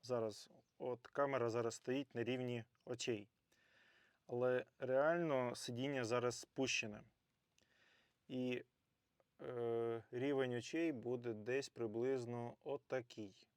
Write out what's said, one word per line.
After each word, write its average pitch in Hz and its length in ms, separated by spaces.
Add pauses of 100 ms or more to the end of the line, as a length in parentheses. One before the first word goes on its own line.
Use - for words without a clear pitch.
зараз 113 480 (280)
от 123 280
камера 135 440
зараз 113 240
стоїть 131 400
на 117 100
рівні 123 400 (200)
очей. 113 440 (960)
Але 127 400 (120)
реально 135 760
сидіння 127 500
зараз 120 340
спущене. 117 680 (1200)
І, 127 360 (760)
е, 117 680
рівень 131 440
очей 160 380
буде 120 420
десь 120 340
приблизно 120 960
отакий. 120 920